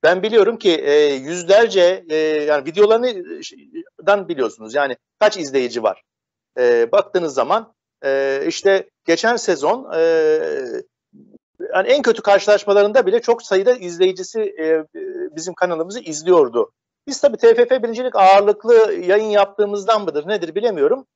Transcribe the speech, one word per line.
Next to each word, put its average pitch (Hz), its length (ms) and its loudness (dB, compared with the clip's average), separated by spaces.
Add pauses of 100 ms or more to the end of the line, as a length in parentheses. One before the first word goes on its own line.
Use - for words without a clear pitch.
ben 180 200 2
biliyorum 220 340 2
ki, 202 180 0
e, 147 380 2
yüzlerce, 180 960 0
e, 156 80 -4
yani 151 480 0
videolarını, 208 440 2
e, 190 140 -10 (800)
dan 196 220 0
biliyorsunuz. 113 480 -6
Yani 139 220 -2 (220)
kaç 208 180 2
izleyici 131 460 -4
var? 98 200 -2 (540)
E, 120 340 2
baktığınız 170 420 -2
zaman, 160 400 -2 (300)
e, 135 440 -2
işte 190 420 -2 (160)
geçen 226 300 0
sezon, 202 600 -4
e, 165 60 0 (1700)
yani 185 140 -2
en 180 140 2
kötü 233 200 0
karşılaşmalarında 208 840 2
bile 220 160 0
çok 233 220 -2
sayıda 196 300 0
izleyicisi, 185 680 -4
e, 160 440 -2 (500)
bizim 160 180 -12
kanalımızı 180 460 -6
izliyordu. 156 720 0 (360)
Biz 285 140 -8
tabii 233 160 2
T 226 180 6
F 240 100 4
F 247 180 -2
birincilik 233 320 -6
ağırlıklı 202 760 4
yayın 190 360 0
yaptığımızdan 208 720 0
mıdır 156 260 -6
nedir 170 280 -6
bilemiyorum. 214 500 -2 (100)